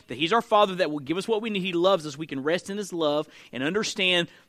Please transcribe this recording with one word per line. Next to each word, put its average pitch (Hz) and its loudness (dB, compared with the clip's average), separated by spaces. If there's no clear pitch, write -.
that 123 -8
he's 165 0
our 226 4
Father 208 4
that 175 0
will 151 -4
give 147 -4
us 190 -4
what 220 0
we 226 -4
need. 202 -2
He 185 -4
loves 170 2
us. 143 -10
We 135 -8
can 135 -8
rest 175 -2
in 196 -8
his 202 -8
love 151 0
and 127 -6
understand 180 0